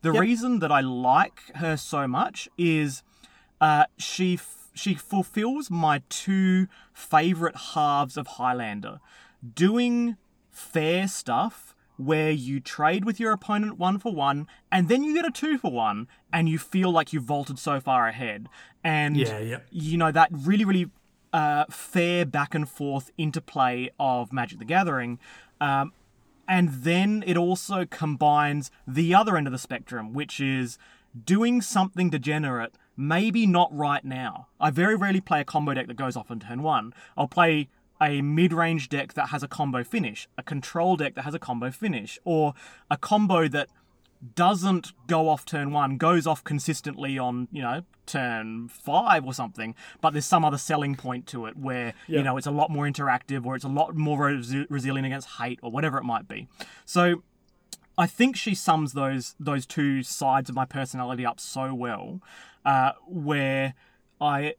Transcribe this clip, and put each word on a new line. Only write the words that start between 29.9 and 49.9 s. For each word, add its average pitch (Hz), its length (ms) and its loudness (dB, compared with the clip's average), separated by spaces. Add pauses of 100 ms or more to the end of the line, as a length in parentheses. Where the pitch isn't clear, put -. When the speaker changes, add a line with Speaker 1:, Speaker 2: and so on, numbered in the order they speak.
Speaker 1:
which 143 260 -6
is 131 380 -2 (480)
doing 233 360 4
something 185 480 0
degenerate, 143 680 -2 (200)
maybe 185 500 2
not 175 300 4
right 143 300 0
now. 127 420 -8 (120)
I 151 120 4
very 180 240 2
rarely 190 260 2
play 156 200 0
a - 40 -6
combo 147 280 -2
deck 127 140 -4
that 120 100 -12
goes 131 180 -4
off 120 160 -10
on 117 80 -8
turn 120 240 -8
one. 123 300 -2 (240)
I'll 139 100 0
play 156 400 4 (340)
a 147 200 2
mid-range 160 640 2
deck 139 260 -6
that 139 140 -2
has 143 160 -6
a 139 40 -10
combo 131 360 -4
finish, 131 440 -4 (100)
a - 60 -12
control 170 520 0
deck 147 200 -4
that 131 80 -8
has 147 100 -8
a 160 60 -6
combo 123 300 -6
finish, 131 540 -6
or 156 300 0 (360)
a 147 60 0
combo 185 540 4
that 143 180 -4 (680)
doesn't 185 560 2 (160)
go 160 220 4
off 151 160 0
turn 143 260 -4
one, 139 260 0
goes 160 300 4
off 156 160 -2
consistently 143 760 -4
on, 123 340 -2
you 143 100 -8
know, 131 220 -4 (220)
turn 117 640 -4
five - 580 2
or 131 80 -8
something, 113 420 -8 (260)